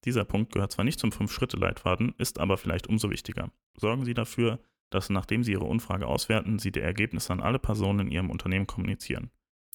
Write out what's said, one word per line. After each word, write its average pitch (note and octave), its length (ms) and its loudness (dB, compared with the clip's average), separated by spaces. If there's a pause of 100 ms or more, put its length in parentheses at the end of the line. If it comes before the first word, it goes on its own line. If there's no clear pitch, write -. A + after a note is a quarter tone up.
Dieser A#2+ 180 2
Punkt G#2 300 0
gehört G2 180 2
zwar G2 140 0
nicht D3 120 0
zum G#2+ 140 2
Fünf-Schritte-Leitfaden, F#2+ 1040 0
ist - 220 -4
aber F#2+ 160 4
vielleicht - 320 -2
umso G#2 220 2
wichtiger. - 420 -6 (240)
Sorgen A#2+ 300 0
Sie A#2+ 80 0
dafür, A#2 460 0 (320)
dass, - 180 0
nachdem G2 340 2
Sie A#2 80 2
Ihre F#2+ 140 2
Umfrage F#2+ 420 0
auswerten, G#2+ 500 0
Sie G2 140 -2
die - 80 -2
Ergebnisse G#2+ 540 -2
an F2+ 80 -2
alle B2 180 2
Personen G2+ 480 2
in - 40 -2
Ihrem F2 180 0
Unternehmen F#2+ 360 0
kommunizieren. - 640 -4 (460)